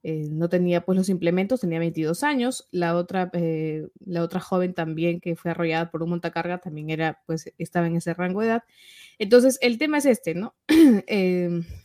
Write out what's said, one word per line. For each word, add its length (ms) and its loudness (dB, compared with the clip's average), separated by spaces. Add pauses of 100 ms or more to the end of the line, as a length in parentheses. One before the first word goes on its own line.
eh, 280 -6
no 180 -2
tenía, 360 2
pues, 120 2
los 120 0
implementos, 520 0
tenía 180 -2
veintidós 440 -2
años. 480 -2
La 240 0
otra, 380 -2
eh, 540 -4 (180)
la 180 -4
otra 160 -4
joven 340 -2
también 480 -2
que 140 -6
fue 160 -6
arrollada 400 -2
por 120 -4
un 80 -4
montacarga 480 -4
también 300 -12
era, 360 -4
pues, 320 -8
estaba 300 -2
en 100 -2
ese 160 -4
rango 280 -4
de 60 0
edad. 160 -2 (560)
Entonces, 420 6
el 160 2
tema 220 0
es 60 -2
este, 300 0
¿no? 200 -8 (120)
<clears throat> 400 8
Eh, 540 0 (240)